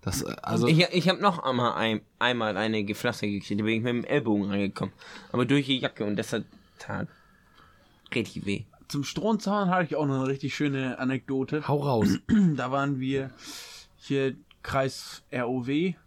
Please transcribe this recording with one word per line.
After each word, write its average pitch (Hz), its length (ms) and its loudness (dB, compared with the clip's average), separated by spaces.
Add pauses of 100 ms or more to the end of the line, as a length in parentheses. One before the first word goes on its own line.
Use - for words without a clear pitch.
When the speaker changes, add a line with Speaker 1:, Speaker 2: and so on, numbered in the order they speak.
Speaker 1:
Das, 90 200 -2
äh, - 200 -6
also 113 260 2
Speaker 2:
Ich, 160 120 8 (120)
ich 180 160 2
hab 185 120 2
noch 180 220 2
einmal 123 320 2
ein-, 110 280 0 (160)
einmal 113 380 2
eine 110 280 0
gepflasterte 104 480 -2
gekriegt, 101 280 -2
da 107 40 0
bin 113 120 2
ich 110 60 -2
mit 123 120 0
dem 120 100 -2
Ellbogen 107 460 2
rangekommen. 101 420 -2 (400)
Aber 123 140 2
durch 135 200 2
die 135 120 0
Jacke 120 260 -4
und 104 120 -2
das - 160 -4
hat 113 120 -2 (340)
tat - 300 -8 (1040)
richtig 110 300 -4
weh. 98 200 -2 (240)
Speaker 3:
Zum 143 160 -4
Stromzaun 202 680 0
habe 180 140 2
ich 147 120 -4
auch 151 100 0
noch 135 100 0
eine 131 100 0
richtig 135 280 -2
schöne 135 440 -2
Anekdote. 131 680 -2
Speaker 1:
Hau 143 120 2
raus. 131 400 2 (100)
Speaker 3:
<clears throat> 185 280 6
Da 127 140 -2
waren 139 300 0
wir 135 300 -2 (680)
hier 135 380 -2 (280)
Kreis - 680 -4
R 127 180 -2
O 127 180 -2
W 160 280 0 (120)